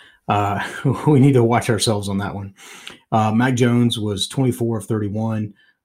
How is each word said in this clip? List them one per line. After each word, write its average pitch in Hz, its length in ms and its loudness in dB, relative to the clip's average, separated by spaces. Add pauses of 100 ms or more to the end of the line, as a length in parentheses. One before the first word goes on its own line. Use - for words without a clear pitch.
(280)
Uh, 101 360 0 (200)
<laughs> 131 240 -2
we 151 120 6
need 139 140 6
to 120 100 4
watch 117 280 2
ourselves 104 360 -2
on 98 120 -2
that 101 160 -6
one. 98 180 -12 (580)
Uh, 107 200 2
Mac 123 240 2
Jones 120 420 2
was 104 300 -4
twenty-four 120 500 -2
of 101 80 -10
thirty-one, 107 680 -4 (320)